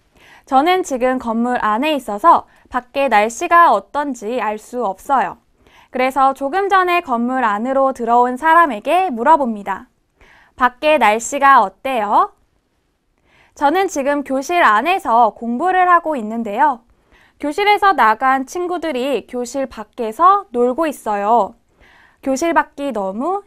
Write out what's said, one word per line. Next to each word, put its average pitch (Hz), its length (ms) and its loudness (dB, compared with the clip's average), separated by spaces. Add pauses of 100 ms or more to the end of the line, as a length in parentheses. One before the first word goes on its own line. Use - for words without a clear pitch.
(460)
저는 349 380 2
지금 254 340 -2
건물 240 440 -4
안에 247 340 -2
있어서 262 500 2 (220)
밖에 277 400 -4
날씨가 269 640 4
어떤지 240 720 -4
알 214 160 -4
수 240 260 -10
없어요. 196 540 -2 (560)
그래서 262 400 0
조금 320 360 -4
전에 359 320 2
건물 254 420 -2
안으로 254 500 0
들어온 240 420 0
사람에게 320 760 2
물어봅니다. 233 760 -2 (680)
"밖에 302 420 0
날씨가 269 640 4
어때요?" 240 720 -2 (1200)
저는 339 360 0
지금 285 340 -4
교실 277 400 -2
안에서 233 720 2
공부를 339 520 -2
하고 339 280 2
있는데요. 233 680 -4 (580)
교실에서 392 540 0
나간 262 540 0
친구들이 320 840 -6
교실 254 380 -6
밖에서 320 840 -2
놀고 247 380 0
있어요. 214 680 -2 (680)
교실 277 320 -2
밖이 285 360 -4
너무 226 560 -6